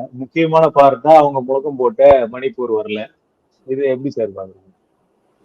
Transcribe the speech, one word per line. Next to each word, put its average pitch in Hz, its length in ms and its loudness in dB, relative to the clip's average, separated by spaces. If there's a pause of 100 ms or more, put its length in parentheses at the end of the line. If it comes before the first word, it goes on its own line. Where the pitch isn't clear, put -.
(120)
முக்கியமான 160 560 -2
பார்ட் 139 360 2
தான் 156 160 6
அவங்க 143 200 0
முழக்கம் 135 400 -6
போட்ட 120 220 0 (240)
மணிப்பூர் 123 460 -8
வரல. 107 280 -4 (640)
இது 135 180 -6
எப்படி 135 260 -4
சார் 104 260 -6
பாக்குறீங்க? 95 320 -18 (760)